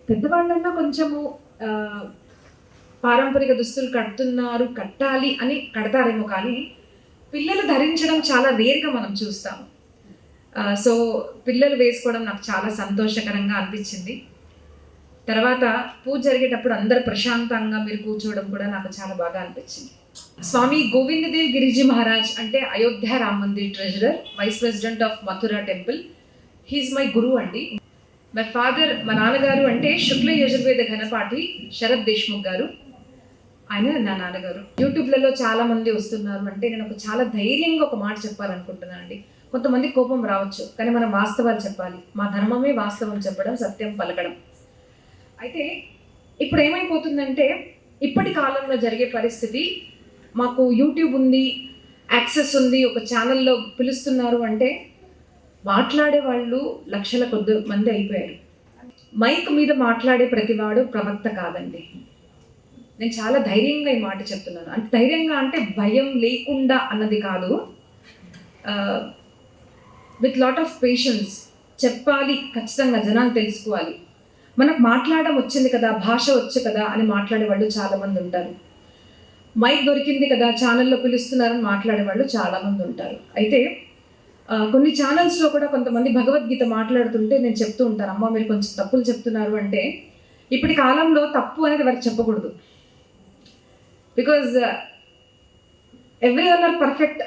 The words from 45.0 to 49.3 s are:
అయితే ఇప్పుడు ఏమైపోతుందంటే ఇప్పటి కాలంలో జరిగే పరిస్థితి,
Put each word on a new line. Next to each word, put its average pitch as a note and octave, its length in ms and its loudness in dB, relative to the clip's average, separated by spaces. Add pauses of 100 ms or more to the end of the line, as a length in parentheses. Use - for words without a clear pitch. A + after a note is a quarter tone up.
అయితే D4+ 420 -8 (580)
ఇప్పుడు D4 200 2
ఏమైపోతుందంటే D4+ 1120 0 (280)
ఇప్పటి F#4 300 0
కాలంలో C4+ 420 0
జరిగే A#3 400 0
పరిస్థితి, A#3 640 -4 (540)